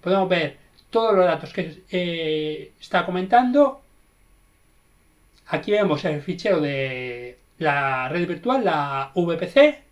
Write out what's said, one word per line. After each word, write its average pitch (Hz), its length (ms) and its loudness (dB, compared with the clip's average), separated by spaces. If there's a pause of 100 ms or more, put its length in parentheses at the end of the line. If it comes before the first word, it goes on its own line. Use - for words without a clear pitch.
Podemos 190 260 2
ver 165 300 -2 (320)
todos 226 260 2
los 185 100 6
datos 156 280 -2
que, 165 360 -8
eh, 160 880 -4
está - 280 -2
comentando. 247 760 2 (1700)
Aquí 151 240 -4
vemos 190 320 0
el 151 180 -2
fichero 180 380 -2
de 127 800 -6 (180)
la 135 520 0
red 175 180 -2
virtual, 240 380 -2
la 143 480 -2
V 170 240 0
P 165 100 -6
C. 294 440 4